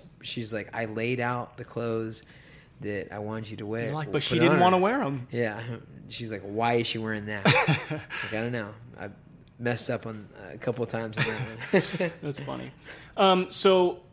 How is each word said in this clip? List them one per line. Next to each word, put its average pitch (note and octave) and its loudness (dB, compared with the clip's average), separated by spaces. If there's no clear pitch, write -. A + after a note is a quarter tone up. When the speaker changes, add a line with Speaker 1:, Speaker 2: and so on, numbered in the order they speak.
Speaker 1:
she's A2+ -6
like, G#2 -6
"I A#2 -2
laid A2+ 0
out A#2+ -4
the B2 -12
clothes A2+ -4
that G#2 -6
I G#2 -8
wanted G#2+ -6
you G#2 -10
to G#2+ -8
wear." A2+ -4
Speaker 2:
You're C3+ -2
like, D3+ -4
Speaker 1:
We'll G2+ -4
Speaker 2:
"But C#3+ 0
she - 2
Speaker 1:
put D#3+ 6
Speaker 2:
didn't D#3+ 8
Speaker 1:
on F3 6
Speaker 2:
wanna F#3 8
Speaker 1:
her." F3+ 4
Speaker 2:
wear B3 4
'em. C#3 -4
Speaker 1:
Yeah. A2+ -2
She's A#2 -8
like, G2 -6
"Why A2 0
is A#2 2
she - -4
wearing A2 -4
that?" G#2 -2
Speaker 2:
<laughs> - 4
Speaker 1:
Like, - -8
"I A2 -2
don't A#2+ -2
know. A2 -6
I G#2 -8
messed A#2+ -2
up A#2 -4
on, G#2+ -12
uh, F#2+ -14
a - -12
couple A#2+ -2
of A2+ -2
times A2+ -6
on C#3+ 2
that A#2 0
one." F3 -2
<laughs> - -18
Speaker 2:
That's C#3+ -6
funny. C3 -10
Um, F#3 6
so F#3 6